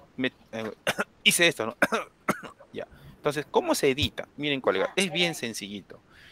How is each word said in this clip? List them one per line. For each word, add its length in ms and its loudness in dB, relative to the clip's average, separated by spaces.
me, 160 -2
eh, 200 -6
<coughs> 380 -4
hice 240 6
esto, 180 0
¿no? 160 -6
<coughs> 300 0
Ya. 140 -10
Entonces, 340 -2
¿cómo 240 2
se 160 4
edita? 380 0
Miren, 240 -2
colega, 340 2
es 160 0
bien 220 0
sencillito. 680 -8